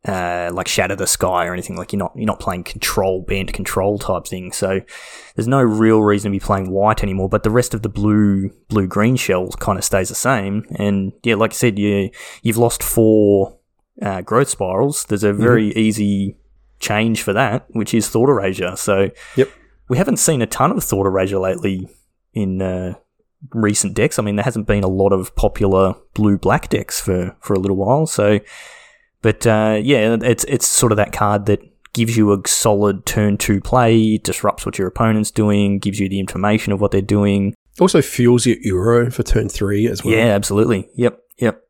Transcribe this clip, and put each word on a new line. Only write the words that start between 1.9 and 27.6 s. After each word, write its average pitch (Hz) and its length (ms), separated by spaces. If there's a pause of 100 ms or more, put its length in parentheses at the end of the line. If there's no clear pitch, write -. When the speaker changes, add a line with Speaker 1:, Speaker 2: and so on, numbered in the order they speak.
Speaker 1:
you're 101 60
not, 92 160
you're 117 120
not 107 120
playing 92 240
control, 95 640
banned 95 260
control 98 460
type 90 280
thing. 92 260
So 95 280 (540)
there's 110 140
no 139 120
real 110 400
reason 104 300
to 98 80
be - 60
playing 98 260
white 101 320
anymore, 95 260
but 104 140
the 107 80
rest 123 240
of 110 80
the 110 60
blue, 101 640 (180)
blue-green 104 480
shell 92 320 (120)
kinda 95 220
stays 95 280
the - 40
same. 107 500 (120)
And, 98 360 (120)
yeah, 117 100
like 107 180
I - 20
said, 107 240
you, 101 320 (320)
you've 113 160
lost 117 260
four, 107 760 (440)
uh, 95 180
growth 117 300
spirals. 104 560
There's 104 180
a 104 80
Speaker 2:
Mm-hmm. 101 100
Speaker 1:
very 113 320
easy 104 600 (440)
change 110 420
for 101 100
that, 117 380
which 110 240
is 110 160
Thought 120 180
Erasure. 95 480
So 98 340 (260)
Speaker 2:
Yep. 127 120 (400)
Speaker 1:
we 127 80
haven't 208 220
seen 143 240
a 110 40
ton 143 240
of - 140
Thought 98 220
Erasure 95 320
lately 95 500 (460)
in, 95 280
uh, 92 320 (580)
recent 104 420
decks. 123 240
I 117 40
mean, 104 140
there 101 80
hasn't 110 220
been 101 180
a 92 40
lot 95 240
of 92 220
popular 95 600 (200)
blue-black 104 540
decks - 320
for, 90 400
for - 140
a 95 40
little 95 180